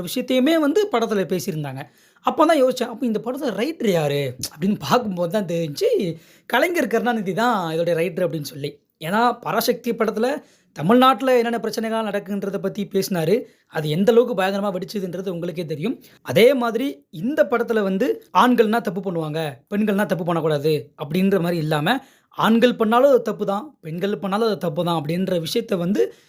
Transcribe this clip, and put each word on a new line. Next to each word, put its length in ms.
விஷயத்தையுமே 480
வந்து 160
படத்துல 400
பேசியிருந்தாங்க. 500
அப்போ 220
தான் 120
யோசிச்சேன், 320
அப்போ 160
இந்த 180
படத்துல 240
ரைட்டர் 360
யாரு 260
அப்படின்னு 360
பார்க்கும்போது 500
தான் 140
தெரிஞ்சு 380
கலைஞர் 400
கருணாநிதி 480
தான் 180
இதோடைய 260
ரைட்டர் 260
அப்படின்னு 260
சொல்லி. 180
ஏன்னா 140
பராசக்தி 560
படத்துல 280
தமிழ்நாட்டுல 640
என்னென்ன 240
பிரச்சனைகள் 440
நடக்குன்றதை 580
பத்தி 160
பேசினாரு. 420
அது 200
எந்த 160
அளவுக்கு 280
பயங்கரமா 360
வெடிச்சதுன்றது 580
உங்களுக்கே 380
தெரியும். 240
அதே 160
மாதிரி 260
இந்த 200
படத்துல 380
வந்து 180
ஆண்கள்னா 440
தப்பு 180
பண்ணுவாங்க, 360
பெண்கள்னா 380
தப்பு 180
பண்ணக்கூடாது 440
அப்படின்ற 420
மாதிரி 200
இல்லாம, 300
ஆண்கள் 420
பண்ணாலும் 320
அது 160
தப்பு 220
தான், 140
பெண்கள் 380
பண்ணாலும் 260
அது 160
தப்பு 240
தான் 100
அப்படின்ற 360
விஷயத்த 360
வந்து 200